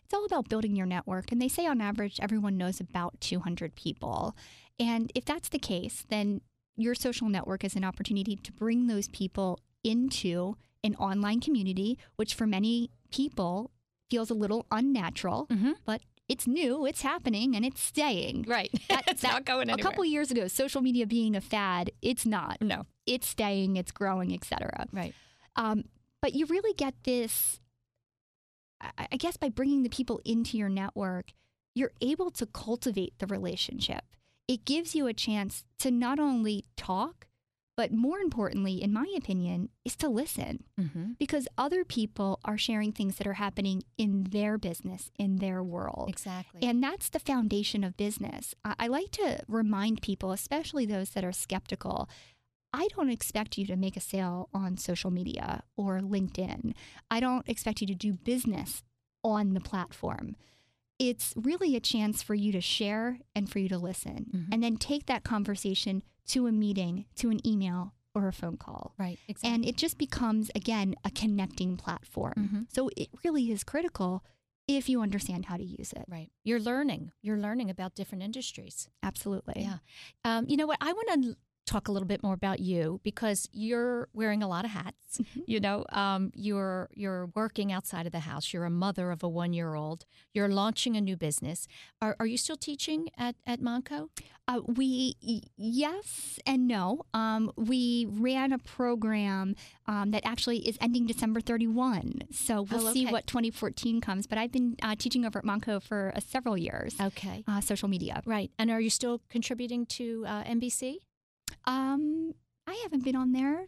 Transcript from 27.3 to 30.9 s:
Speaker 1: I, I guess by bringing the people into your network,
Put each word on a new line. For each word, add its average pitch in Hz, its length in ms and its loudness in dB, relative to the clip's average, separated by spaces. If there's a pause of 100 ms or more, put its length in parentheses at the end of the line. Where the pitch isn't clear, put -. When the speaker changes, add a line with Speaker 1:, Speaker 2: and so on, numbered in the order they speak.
Speaker 1:
I, - 300 -8
I 262 60 -2
guess 339 200 0
by 294 120 2
bringing 269 340 4
the 240 60 4
people 240 360 -2
into 226 320 2
your 208 120 2
network, 190 600 -2 (440)